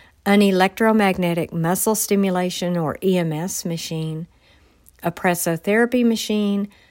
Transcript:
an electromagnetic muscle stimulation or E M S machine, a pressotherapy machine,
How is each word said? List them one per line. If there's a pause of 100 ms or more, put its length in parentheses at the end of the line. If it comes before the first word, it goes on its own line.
(260)
an
electromagnetic
muscle
stimulation
or
E
M
S
machine, (760)
a
pressotherapy
machine, (220)